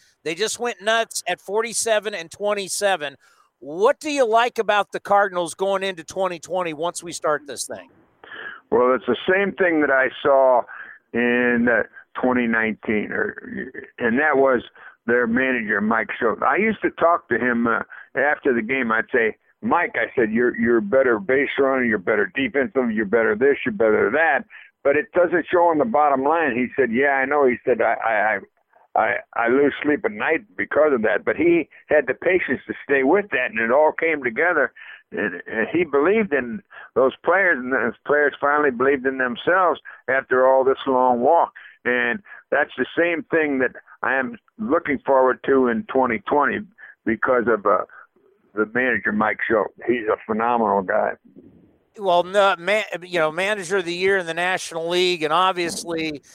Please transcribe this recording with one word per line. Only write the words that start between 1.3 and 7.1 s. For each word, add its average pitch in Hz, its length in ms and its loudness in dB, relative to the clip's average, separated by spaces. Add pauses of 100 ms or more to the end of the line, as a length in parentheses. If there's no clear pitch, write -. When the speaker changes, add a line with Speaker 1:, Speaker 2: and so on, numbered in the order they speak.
Speaker 1:
forty-seven 214 760 -2
and 170 160 -12
twenty-seven. 196 840 -4 (440)
What - 400 0
do 302 120 -6
you 277 160 2
like 226 320 2
about 208 320 0
the 185 80 -8
Cardinals 185 540 0
going 196 300 -2
into 185 200 -6
twenty 180 360 -4
twenty 170 340 -4
once 165 280 -6
we 170 120 -12